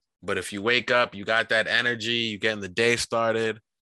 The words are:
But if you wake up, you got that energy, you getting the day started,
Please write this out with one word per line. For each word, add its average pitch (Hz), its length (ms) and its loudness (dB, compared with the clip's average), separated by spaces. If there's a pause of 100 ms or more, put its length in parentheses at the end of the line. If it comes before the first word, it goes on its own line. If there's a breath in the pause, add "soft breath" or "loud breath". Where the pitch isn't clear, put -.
(220)
But 92 160 -2
if 90 140 -8
you 101 100 -6
wake 120 280 2
up, 123 240 2
you 98 100 -10
got 110 260 2
that 110 180 2
energy, 117 460 0
you 113 240 -2
getting 110 220 -2
the 98 80 -8
day 117 280 2
started, 113 640 0 (380)